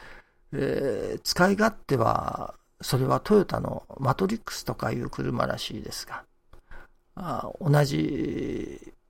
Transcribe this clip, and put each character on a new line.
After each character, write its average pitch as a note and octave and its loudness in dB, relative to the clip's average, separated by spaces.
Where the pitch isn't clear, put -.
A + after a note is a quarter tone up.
え C#3 -2
ー、 - -10
使 F3+ 4
い G3 4
勝 G#3+ 2
手 C#3 2
は、 - 0
そ - 2
れ C3 2
は C3 2
ト G#3 4
ヨ G3+ 8
タ - -2
の - -4
マ C3+ 2
ト F#3+ 0
リ A3+ 0
ッ - -8
ク - -10
ス - -10
と A#2+ -4
か A#2+ -2
い B2+ -2
う B2 -4
車 C3 0
ら - -2
し - -8
い - -10
で - -10
す - -10
が、 - -12
あ、 E3+ -6
同 D3 6
じ - -2